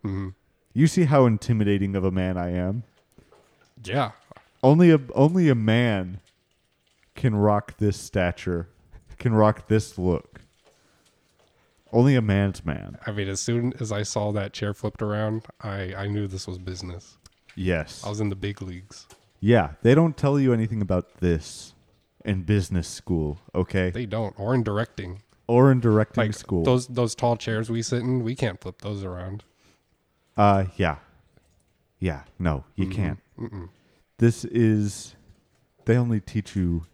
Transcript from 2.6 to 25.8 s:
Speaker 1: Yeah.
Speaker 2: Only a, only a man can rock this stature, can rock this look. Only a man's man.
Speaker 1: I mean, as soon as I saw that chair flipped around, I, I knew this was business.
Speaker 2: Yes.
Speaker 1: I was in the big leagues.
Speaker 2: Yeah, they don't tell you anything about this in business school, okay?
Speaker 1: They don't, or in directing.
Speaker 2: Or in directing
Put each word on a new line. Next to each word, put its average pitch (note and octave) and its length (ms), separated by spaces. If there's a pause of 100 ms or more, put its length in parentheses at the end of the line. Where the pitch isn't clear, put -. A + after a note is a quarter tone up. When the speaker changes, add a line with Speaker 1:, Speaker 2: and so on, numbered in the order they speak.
Speaker 1:
Yeah. A2 300 (500)
Speaker 2:
Only E3 280
a, D#3 80 (160)
only D#3+ 360
a B2+ 40
man G#2+ 680 (920)
can A2+ 200
rock G#2 440
this G#2 200
stature, F2 720 (500)
can A#2 160
rock G#2+ 340
this G#2+ 300
look. F2+ 420 (1500)
Only B2+ 240
a A#2+ 60
man's G2 420
man. A#1 420
Speaker 1:
I G#2+ 60
mean, G2+ 160
as G2 120
soon A#2+ 380
as A2 140
I G#2 100
saw G#2 300
that G2+ 200
chair G#2 220
flipped - 280
around, G#2+ 420 (160)
I, G2 340
I G2 140
knew G#2 180
this F#2+ 220
was F#2 100
business. F2+ 600 (360)
Speaker 2:
Yes. F2+ 500
Speaker 1:
I - 40
was G#2 120
in G#2 100
the F#2+ 60
big G2 260
leagues. F#2 440 (320)
Speaker 2:
Yeah, G2+ 340 (100)
they A#2+ 120
don't D#3+ 220
tell C#3+ 240
you C3 120
anything A2 300
about F2+ 380
this - 540 (500)
in F#2+ 180
business F2+ 460
school, D#2 500 (160)
okay? F2+ 360
Speaker 1:
They A2+ 160
don't, G#2 340
or A2 140
in A#2+ 100
directing. G2+ 580 (240)
Speaker 2:
Or B2+ 240
in B2+ 80
directing A2 460